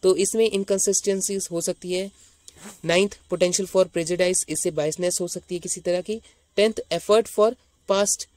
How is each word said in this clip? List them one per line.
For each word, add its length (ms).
तो 140
इसमें 340
inconsistencies 1000
हो 100
सकती 320
है। 180
Ninth, 340
potential 440
for 160
prejudice, 560
इससे 220
biasness 500
हो 80
सकती 260
है 60
किसी 200
तरह 200
की। 200
Tenth, 180
effort 340
for 280
past 360